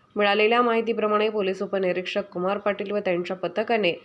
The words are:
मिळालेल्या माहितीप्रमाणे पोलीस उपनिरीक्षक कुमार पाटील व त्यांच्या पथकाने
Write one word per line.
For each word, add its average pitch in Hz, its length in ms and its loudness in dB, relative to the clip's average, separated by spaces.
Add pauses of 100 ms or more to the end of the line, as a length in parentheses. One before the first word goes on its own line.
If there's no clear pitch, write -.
(160)
मिळालेल्या 214 460 4
माहितीप्रमाणे 214 680 2
पोलीस 190 340 -2
उपनिरीक्षक 185 680 -2
कुमार 190 240 -2
पाटील 202 340 -2
व 208 60 -2
त्यांच्या 185 380 -2
पथकाने 196 580 0 (120)